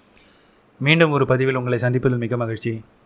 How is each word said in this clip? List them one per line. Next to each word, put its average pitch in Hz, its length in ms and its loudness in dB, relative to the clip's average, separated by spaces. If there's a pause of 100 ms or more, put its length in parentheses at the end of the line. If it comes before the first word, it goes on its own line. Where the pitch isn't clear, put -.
(800)
மீண்டும் 160 320 4
ஒரு 135 160 2
பதிவில் 131 280 0
உங்களை 123 240 -2
சந்திப்பதில் 123 380 0
மிக 120 200 -4
மகிழ்ச்சி. 113 480 -6 (220)